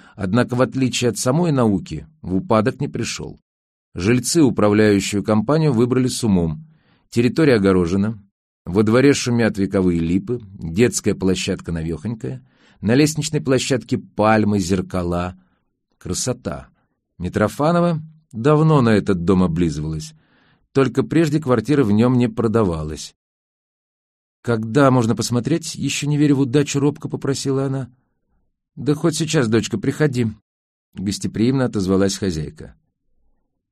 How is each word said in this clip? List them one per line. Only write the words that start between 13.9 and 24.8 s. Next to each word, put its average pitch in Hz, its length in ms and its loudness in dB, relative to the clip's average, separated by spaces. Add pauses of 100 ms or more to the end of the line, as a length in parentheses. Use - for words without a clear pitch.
пальмы, 107 600 0
зеркала. 90 800 -4 (640)
Красота. 90 680 -8 (500)
Митрофанова 151 840 0 (320)
давно 151 480 4
на 117 80 4
этот 98 360 2
дом 92 200 4
облизывалась. 78 680 -4 (580)
Только 131 320 0
прежде 156 340 0
квартира 127 460 0
в 101 80 2
нём 123 260 4
не 120 100 2
продавалась. 95 840 -2 (1300)
"Когда 117 480 2